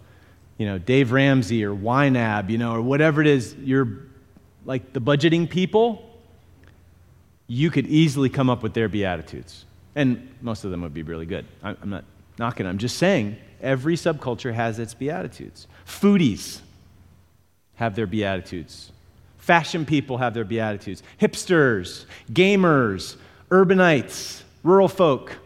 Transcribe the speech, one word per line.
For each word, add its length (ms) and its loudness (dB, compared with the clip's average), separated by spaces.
you 80 -4
know, 120 -4
Dave 340 2
Ramsey 540 2
or 80 -4
Y 360 0
nab, 400 0
you 80 -2
know, 160 -4
or 80 -4
whatever 380 2
it 80 4
is, 280 0
you're, 320 0
like, 280 -8
the 80 -6
budgeting 480 2
people, 600 0
you 220 0
could 180 0
easily 420 4
come 200 2
up 140 0
with 100 -4
their 140 0
beatitudes. 760 -6
And 340 -2
most 220 -10
of 80 -8
them 120 -6
would 100 -10
be 100 -10
really 220 -8
good. 200 -8
I, 200 -10
I'm 80 -10
not 160 -10
knocking, 260 -6
I'm 120 -6
just 200 -6
saying 380 0
every 340 -2
subculture 580 -4
has 260 -4
its 140 -10
beatitudes. 720 -10
Foodies 760 2
have 200 -4
their 120 -4
beatitudes. 840 -6
Fashion 460 2
people 340 -2
have 140 -2
their 120 -4
beatitudes. 580 -6
Hipsters, 840 0
gamers, 840 2
urbanites, 920 2
rural 240 6
folk, 580 0